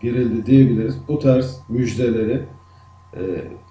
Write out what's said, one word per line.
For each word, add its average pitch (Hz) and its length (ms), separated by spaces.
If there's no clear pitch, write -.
girildi 117 440
diyebiliriz. 117 600
Bu 147 100
tarz 131 500
müjdeleri, 117 720
e, - 60